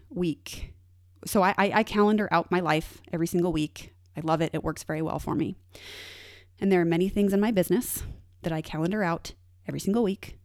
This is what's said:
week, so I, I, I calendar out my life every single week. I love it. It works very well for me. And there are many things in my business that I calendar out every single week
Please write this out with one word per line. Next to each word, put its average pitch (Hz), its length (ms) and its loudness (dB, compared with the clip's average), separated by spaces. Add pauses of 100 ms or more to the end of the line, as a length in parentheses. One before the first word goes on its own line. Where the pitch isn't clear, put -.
week, - 680 -6 (500)
so 208 180 2
I, 196 160 4
I, 196 160 2
I 220 80 4
calendar 208 480 2
out 170 200 2
my 175 100 2
life 160 400 -2 (120)
every 170 140 0
single 175 260 2
week. 156 400 -4 (240)
I 151 40 -8
love 160 200 0
it. 160 120 0
It 160 120 -4
works - 180 -6
very 156 200 -4
well 151 160 -2
for - 160 -4
me. - 220 -2 (1040)
And 196 100 2
there 185 100 6
are 165 40 4
many 170 240 2
things 202 240 2
in 196 80 4
my 214 100 2
business 196 540 2 (380)
that 165 100 -4
I 160 80 -2
calendar 170 420 -2
out 165 300 -2 (340)
every 139 140 -6
single 220 220 2
week - 420 -4